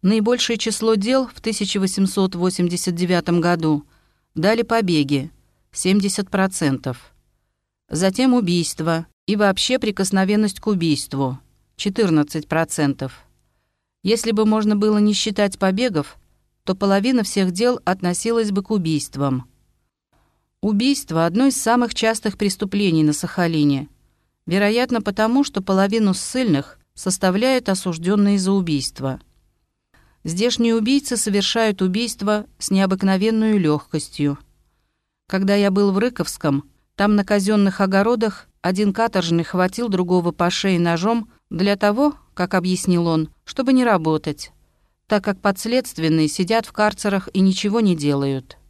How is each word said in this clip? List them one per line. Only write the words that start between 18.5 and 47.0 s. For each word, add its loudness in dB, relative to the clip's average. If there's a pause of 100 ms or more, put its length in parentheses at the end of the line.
бы 0
к -8
убийствам. -2 (1120)
Убийство — 0
одно 2
из 2
самых 0
частых -2
преступлений 0
на 4
Сахалине. 0 (560)
Вероятно, 0
потому, 0
что -6
половину 2
ссыльных -2 (160)
составляют 0
осуждённые 0
за 0
убийство. -2 (1040)
Здешние 0
убийцы 0
совершают 0
убийства -2 (120)
с -8
необыкновенной 2
лёгкостью. -2 (880)
Когда 0
я 2
был 2
в 0
Рыковском, -2 (320)
там 2
на 2
казённых 0
огородах 0 (140)
один 0
каторжный 0
хватил -2
другого 0
по 0
шее 0
ножом 0 (220)
для 0
того, 2 (180)
как -4
объяснил 0
он, 0 (160)
чтобы 0
не 4
работать, -2 (540)
так 0
как -4
подследственные 0
сидят 0
в -18
карцерах -2